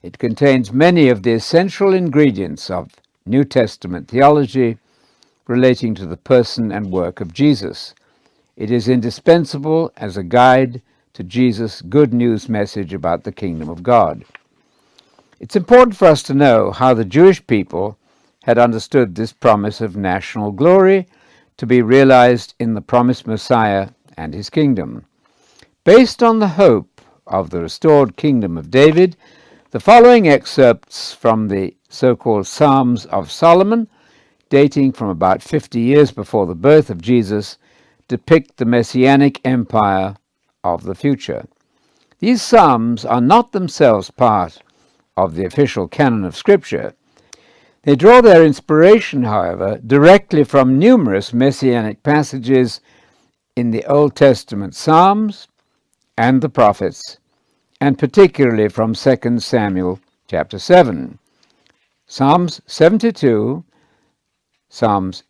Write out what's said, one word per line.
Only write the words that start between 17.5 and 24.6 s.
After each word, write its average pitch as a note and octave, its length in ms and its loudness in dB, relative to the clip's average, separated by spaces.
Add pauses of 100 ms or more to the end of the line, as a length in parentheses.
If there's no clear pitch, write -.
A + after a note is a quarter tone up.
had A#2 160 0
understood A#2 560 -2
this A2 180 -8
promise G#2+ 480 -2
of G2+ 160 -10
national G2 540 -6
glory F#3 560 0 (520)
to - 80 -12
be B2 140 2
realized B2 760 2
in A#2 160 -6
the G#2 60 -8
promised B2 440 -2
Messiah G#2+ 680 -2 (260)
and D#2 180 -14
his G2+ 160 -14
kingdom. F#2+ 540 -4 (800)